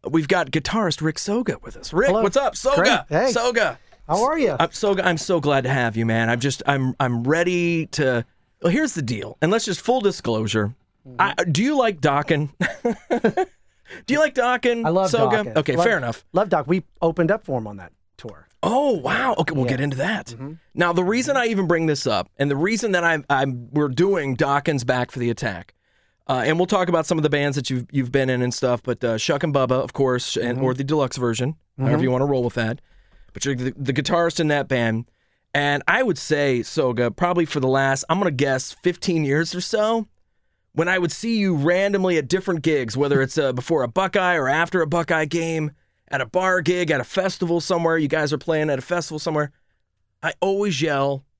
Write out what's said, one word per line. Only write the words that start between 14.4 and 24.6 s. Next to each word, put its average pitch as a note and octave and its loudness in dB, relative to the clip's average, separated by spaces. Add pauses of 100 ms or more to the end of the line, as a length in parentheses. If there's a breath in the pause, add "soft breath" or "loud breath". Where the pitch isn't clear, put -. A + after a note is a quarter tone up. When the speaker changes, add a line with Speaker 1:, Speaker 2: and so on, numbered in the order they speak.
Speaker 2:
I D#3 0
love F#3 2
Speaker 1:
Soga? A3 2
Speaker 2:
Dokken. A2+ -4
Speaker 1:
Okay, C#3+ 0
Speaker 2:
Love, E3+ 4
Speaker 1:
fair A3 4
enough. A#2+ -4
Speaker 2:
love F#3+ 2
Doc. D3+ 0
We F3+ 0 (180)
opened E3 2
up G#3+ 0
for C3 -4
him G#2+ -6
on G2+ -12
that F2+ -18 (240)
tour. - -18 (160)
Speaker 1:
Oh, B3+ 2
wow. A#3+ -2
Okay, D#3+ -2
we'll C3 0
Speaker 2:
Yeah. A#2+ 0
Speaker 1:
get B2+ -2
into C#3 -2
that. F#3+ -2
Speaker 2:
Mm-hmm. C3 -14 (200)
Speaker 1:
Now, F3 2
the F3+ 2
reason A#3+ 0
I A#3+ 2
even G3 0
bring E3 2
this D3 -2
up, G2+ 0
and C#3+ 0
the C#3 0
reason G#3 -2
that F3 2
I'm, D#3+ 0
I'm, C3 0
we're D3 2
doing D3 0
Dawkins C#3 0